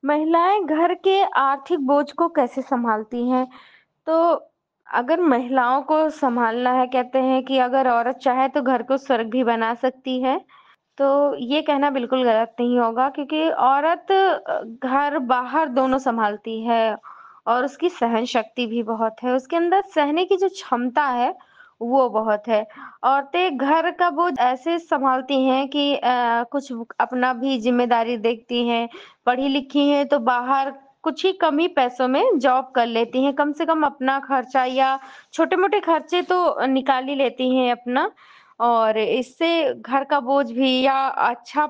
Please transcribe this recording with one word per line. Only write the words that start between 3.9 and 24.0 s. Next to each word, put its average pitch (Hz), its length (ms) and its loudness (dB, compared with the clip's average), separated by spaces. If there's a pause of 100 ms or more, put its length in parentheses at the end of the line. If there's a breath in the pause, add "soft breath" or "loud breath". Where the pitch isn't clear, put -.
तो 320 60 0 (760)
अगर 262 360 0
महिलाओं 254 600 2
को 311 280 2
सँभालना 247 640 0
है, 254 140 2
कहते 254 340 -2
हैं 262 240 2
कि 269 140 0
अगर 254 300 2
औरत 240 300 0
चाहे 262 300 2
तो 285 140 -2
घर 247 200 0
को 269 160 0
स्वर्ग 233 300 -2
भी 254 160 0
बना 226 300 0
सकती 254 460 -4
है। 269 180 0 (580 soft breath)
तो 277 400 2
ये 262 260 -2
कहना 285 280 0
बिल्कुल 254 340 -2
गलत 226 360 0
नहीं 247 180 2
होगा 240 320 0
क्योंकि 311 400 -2
औरत 294 600 0
अ, 381 500 2 (220)
घर 285 440 0
बाहर 254 440 0
दोनों 262 280 2
सँभालती 226 640 -4
है 226 340 0 (500 loud breath)
और 247 180 0
उसकी 294 260 -2
सहन 233 360 0
शक्ति 233 400 -4
भी 233 180 -2
बहुत 220 380 -4
है, 254 100 0
उसके 262 240 -2
अंदर 349 300 2
सहने 302 380 0
की 370 120 2
जो 370 120 0
क्षमता 254 580 -2
है, 254 260 0 (480 loud breath)
वो 247 280 2
बहुत 220 380 -2
है। 220 180 0 (400 loud breath)
औरतें 277 540 0
घर 320 340 2
का 349 180 0